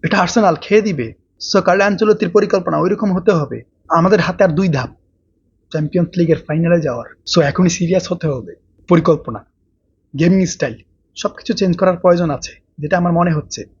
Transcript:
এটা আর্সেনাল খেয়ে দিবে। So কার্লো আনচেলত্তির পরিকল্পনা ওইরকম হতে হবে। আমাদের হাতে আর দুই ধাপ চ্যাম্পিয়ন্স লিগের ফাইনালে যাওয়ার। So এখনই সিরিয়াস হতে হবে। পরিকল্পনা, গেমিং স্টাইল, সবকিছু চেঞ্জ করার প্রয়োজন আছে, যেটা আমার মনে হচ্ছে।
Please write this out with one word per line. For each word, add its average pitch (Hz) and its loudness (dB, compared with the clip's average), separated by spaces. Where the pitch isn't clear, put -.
এটা - 0
আর্সেনাল 185 2
খেয়ে 214 2
দিবে। 143 -4
So 190 2
কার্লো 190 2
আনচেলত্তির 208 2
পরিকল্পনা 180 0
ওইরকম 190 0
হতে 185 0
হবে। 139 -2
আমাদের 175 4
হাতে 180 0
আর 185 4
দুই 175 0
ধাপ 131 -4
চ্যাম্পিয়ন্স 165 -2
লিগের 165 2
ফাইনালে 165 0
যাওয়ার। 120 -8
So 170 6
এখনই 165 2
সিরিয়াস 175 -2
হতে 170 -6
হবে। 127 -8
পরিকল্পনা, 160 2
গেমিং 180 4
স্টাইল, 127 -6
সবকিছু - -8
চেঞ্জ 180 0
করার 180 0
প্রয়োজন 175 2
আছে, - -8
যেটা 151 -2
আমার 175 0
মনে 170 2
হচ্ছে। 151 -6